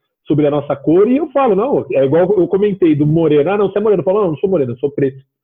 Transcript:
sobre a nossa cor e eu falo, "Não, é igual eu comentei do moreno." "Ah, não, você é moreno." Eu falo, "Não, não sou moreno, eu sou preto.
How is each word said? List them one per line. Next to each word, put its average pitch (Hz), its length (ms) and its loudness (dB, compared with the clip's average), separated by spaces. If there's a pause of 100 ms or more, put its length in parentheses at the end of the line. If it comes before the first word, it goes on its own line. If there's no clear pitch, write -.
(280)
sobre 147 180 0
a 143 60 2
nossa 143 240 -4
cor 180 320 2
e 254 100 0
eu 320 140 -4
falo, 262 240 0
"Não, 202 380 -2
é 135 120 2
igual 160 180 2 (140)
eu 170 100 0
comentei 190 480 0
do 147 120 0
moreno." 151 420 2
"Ah, 202 80 -2
não, 196 140 0
você 196 80 -2
é - 20 -4
moreno." 208 200 0
Eu - 40 -4
falo, 196 160 0
"Não, 180 100 -2
não 143 60 -6
sou 196 120 -2
moreno, 135 240 -2
eu 113 40 -12
sou 143 140 -4
preto. 135 320 -4 (200)